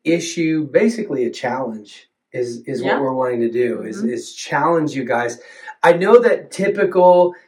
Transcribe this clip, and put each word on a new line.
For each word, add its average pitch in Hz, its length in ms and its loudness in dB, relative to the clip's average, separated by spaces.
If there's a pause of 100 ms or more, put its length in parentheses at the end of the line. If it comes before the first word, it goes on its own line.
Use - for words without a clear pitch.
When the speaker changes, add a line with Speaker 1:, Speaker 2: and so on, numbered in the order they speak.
Speaker 1:
issue 160 640 -2
basically 160 580 0
a 117 60 -4
challenge 120 800 -8 (220)
is, 120 340 -8
is 131 160 -6
Speaker 2:
Yeah. 135 120 -2
Speaker 1:
what 139 80 -2
we're 131 120 -2
wanting 127 260 -2
to 117 100 0
do, 117 320 -2
is, 107 160 -10
Speaker 2:
Mm-hmm. 110 120 -2
Speaker 1:
is - 240 -8
challenge 151 600 -2
you 131 100 -6
guys. 120 340 -4 (440)
I 175 120 6
know 202 240 6
that - 320 0
typical 180 840 4 (140)